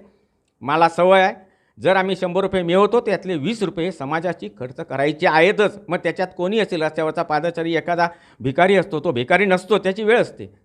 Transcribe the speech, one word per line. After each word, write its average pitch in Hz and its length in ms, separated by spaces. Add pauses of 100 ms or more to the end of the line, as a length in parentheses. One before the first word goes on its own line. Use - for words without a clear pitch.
(600)
मला 156 280
सवय 185 320
आहे, 196 140 (460)
जर 175 160
आम्ही 190 200
शंभर 180 240
रुपये 190 220
मिळवतो, 202 380
त्यातले 185 340
वीस 196 280
रुपये 165 220
हे 185 80
समाजाची 165 560 (100)
खर्च 127 180
करायचे 151 500
आहेतच. 180 640
मग 170 80
त्याच्यात 170 400
कोणी 185 220
असेल, 180 240
रस्त्यावरचा 156 400
पादचारी 165 520
एखादा 170 340 (320)
भिकारी 170 360
असतो, 156 240
तो 165 120
भिकारी 151 320
नसतो, 185 340
त्याची 190 240
वेळ 220 160
असते 131 280 (180)